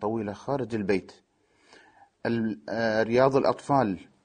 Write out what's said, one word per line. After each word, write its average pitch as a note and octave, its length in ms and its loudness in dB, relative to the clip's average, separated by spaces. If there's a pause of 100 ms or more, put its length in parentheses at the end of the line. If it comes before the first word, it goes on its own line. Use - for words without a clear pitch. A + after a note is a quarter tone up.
طويلة G#2 320 -2
خارج A#2+ 420 -4
البيت، G2 360 0 (1160)
ال-، A2+ 340 -2 (100)
آه، A2 340 0
رياض B2+ 320 4
الأطفال B2 640 0 (260)